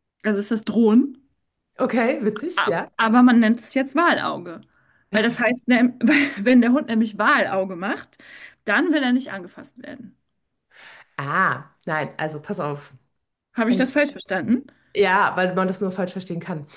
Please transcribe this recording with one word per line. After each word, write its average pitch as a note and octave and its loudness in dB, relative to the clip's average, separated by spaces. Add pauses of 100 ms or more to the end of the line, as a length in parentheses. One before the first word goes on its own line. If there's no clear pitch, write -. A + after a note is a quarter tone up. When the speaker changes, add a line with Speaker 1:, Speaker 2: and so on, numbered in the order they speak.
(220)
Speaker 1:
Also G3+ -2
ist G#3 -4
das A3 -4
Drohen. A#3 4 (600)
Speaker 2:
Okay, B3+ 0
witzig, G#3+ -2
Speaker 1:
Ab-, - -2
Speaker 2:
ja. F#3+ -2
Speaker 1:
aber A3+ 4
man A#3+ 8
nennt A3+ 4
es - -12
jetzt C4 -2
Wahlauge. F3 -2 (500)
Weil G#3 0
das A#3+ 0
Speaker 2:
<laughs> - -4
Speaker 1:
heißt, A3 -2
ne-, B3 4
<laughs> C#4+ 2
wenn A#3+ 4
der A#3 2
Hund D4 0
nämlich A3 -2
Wahlauge G3 0
macht, G#3+ -8 (460)
dann C#4 2
will D4 2
er B3 2
nicht B3+ -2
angefasst F#3+ -18
werden. - -18 (1000)
Speaker 2:
Ah, D3 -4 (160)
nein, D#3 -4
also D3+ -6
pass F3+ -10
auf. D3 -8 (600)
Speaker 1:
Habe A#3 0
ich A#3 2
Speaker 2:
Ich - -2
Speaker 1:
das B3+ 0
falsch D4 0
verstanden? - -4 (300)
Speaker 2:
Ja, G3 2
weil F3+ 0
man F#3 0
das F#3 -6
nur F#3 -4
falsch F#3 -6
verstehen F3 -10
kann. D#3 -10 (100)